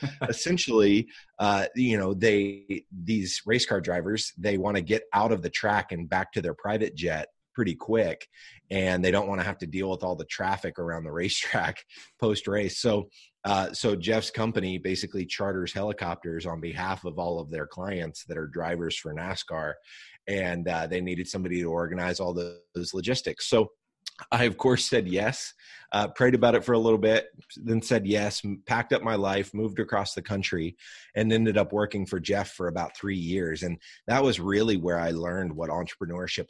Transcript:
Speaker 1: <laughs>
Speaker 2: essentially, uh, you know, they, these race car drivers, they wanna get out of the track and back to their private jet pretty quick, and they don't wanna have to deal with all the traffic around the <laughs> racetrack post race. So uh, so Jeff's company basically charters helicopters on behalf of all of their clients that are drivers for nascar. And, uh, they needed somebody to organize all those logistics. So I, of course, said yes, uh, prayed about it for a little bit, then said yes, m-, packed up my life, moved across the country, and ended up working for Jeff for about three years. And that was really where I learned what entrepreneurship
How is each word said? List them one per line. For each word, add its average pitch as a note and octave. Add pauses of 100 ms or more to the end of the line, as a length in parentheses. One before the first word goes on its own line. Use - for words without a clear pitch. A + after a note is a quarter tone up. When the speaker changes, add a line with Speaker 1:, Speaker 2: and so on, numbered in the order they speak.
Speaker 1:
<laughs> -
Speaker 2:
essentially, A#2 (320)
uh, G2+ (100)
you A#2+
know, F#2+
they, G2+
these F#2+
race A#2+
car G2+
drivers, F2
they G2
wanna G2
get G#2
out G#2+
of G2
the -
track G#2
and E2+
back F#2
to G#2
their E2
private G#2
jet D#2 (240)
pretty G2
quick, A2 (420)
and F#2
they F#2
don't G2
wanna F#2+
have G2
to F2
deal F#2+
with F#2
all F#2
the D#2+
traffic F#2+
around E2+
the D#2
<laughs> -
racetrack E2+ (360)
post G#2+
race. G2+
So G#2 (340)
uh, F#2+
so G#2+
Jeff's G#2+
company G#2+
basically F#2+
charters F#2
helicopters F2
on E2
behalf F2+
of D#2+
all F2
of D2+
their D#2
clients F2+
that D#2+
are D#2
drivers E2
for D#2
nascar. D#2+ (540)
And, F2
uh, E2
they F2+
needed F2+
somebody F2+
to E2+
organize E2+
all F2+
those F2
logistics. F#2+
So A2 (600)
I, B2
of A2
course, B2
said G#2+
yes, G2+ (420)
uh, G#2
prayed B2+
about A#2
it A#2+
for B2
a A2+
little A2+
bit, A2 (260)
then A2+
said A2
yes, G#2
m-, G2
packed A#2
up -
my A2+
life, G2
moved G#2+
across G2+
the F#2
country, F2+ (380)
and A2
ended A2+
up G2
working G#2
for F#2
Jeff G2
for F#2
about E2+
three G2
years. E2+
And F2 (260)
that B2
was A#2
really G2+
where F2
I E2+
learned F2
what D#2+
entrepreneurship F2